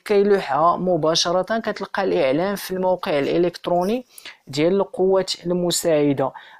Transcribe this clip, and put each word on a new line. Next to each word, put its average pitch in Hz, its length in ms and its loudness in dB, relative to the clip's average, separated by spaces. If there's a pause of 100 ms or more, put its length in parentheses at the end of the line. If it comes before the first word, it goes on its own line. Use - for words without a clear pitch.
كيلوحها 190 720 2
مباشرة، 175 800 0
كتلقى 202 440 -6
الإعلان 175 520 0
في - 160 -10
الموقع 185 480 0
الإلكتروني 175 880 0 (420)
ديال 147 260 0
القوات 190 720 0
المساعدة، 156 880 0 (280)